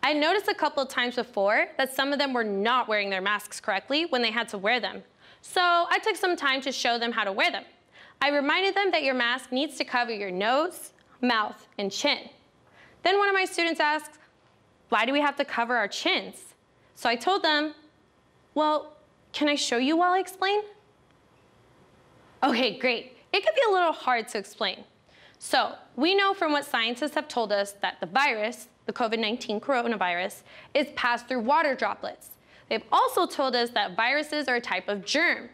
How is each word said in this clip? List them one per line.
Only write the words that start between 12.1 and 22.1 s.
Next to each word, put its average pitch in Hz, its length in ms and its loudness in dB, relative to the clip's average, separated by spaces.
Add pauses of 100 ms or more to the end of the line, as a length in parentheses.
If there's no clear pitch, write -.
Then 370 140 4
one 403 100 4
of 392 60 2
my 381 100 2
students 339 340 -2
asked, 302 400 0 (680)
"Why 226 180 4
do 262 60 0
we 285 80 4
have 285 160 0
to 285 80 -2
cover 240 320 -2
our 208 120 0
chins?" 214 680 -4 (420)
So - 120 -2
I 233 60 2
told 370 280 0
them, 302 320 0 (800)
"Well, 302 420 0 (360)
can 294 160 0
I 294 60 2
show 247 240 0
you 277 180 2
while 359 180 4
I 370 40 4
explain?" 381 440 -2 (1800)